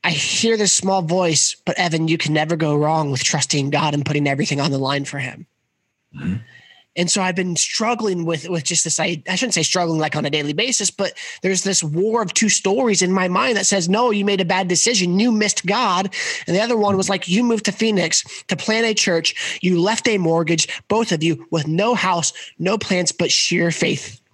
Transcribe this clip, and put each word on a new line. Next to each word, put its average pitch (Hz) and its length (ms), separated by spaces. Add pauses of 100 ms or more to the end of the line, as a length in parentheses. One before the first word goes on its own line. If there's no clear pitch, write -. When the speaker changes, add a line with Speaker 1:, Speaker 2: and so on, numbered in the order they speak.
Speaker 1:
I 180 60
hear 226 440
this 208 160
small 190 300
voice, 170 640
"But - 120
Evan, 165 300
you 160 100
can 151 160
never 156 220
go 151 200
wrong 151 360
with 127 120
trusting 143 480
God 147 220
and 143 120
putting 147 220
everything 139 340
on 139 100
the 139 60
line 135 260
for 139 160
him." - 260 (720)
Speaker 2:
Mm-hmm. 76 200 (600)
Speaker 1:
And 175 140
so 196 140
I've 185 120
been 180 200
struggling 214 680
with, 160 240
with 170 180
just - 180
this, - 160
I, 165 280
I 180 60
shouldn't 202 220
say 165 80
struggling 165 360
like 151 160
on 151 100
a 147 40
daily 147 240
basis, 208 380
but 196 220 (280)
there's 185 220
this 190 200
war 190 380
of 190 140
two 214 140
stories 202 520
in 180 100
my 185 160
mind 208 300
that 190 80
says, 180 240
"No, 226 220
you 208 120
made 196 180
a 185 40
bad 185 220
decision. 180 520
You 240 120
missed 214 340
God." 196 480 (320)
And 165 100
the 196 60
other 233 160
one 202 200
was 190 120
like, 190 180
"You 190 160
moved 226 220
to 208 60
Phoenix 190 520 (240)
to 190 80
plant 220 300
a 220 80
church. - 680
You 180 180
left 214 260
a 220 120
mortgage, 165 480 (200)
both 226 240
of 156 120
you, 160 260
with 151 180
no 202 280
house, 175 360 (280)
no 190 180
plans, 180 340
but 170 200
sheer 170 400
faith" - 480 (140)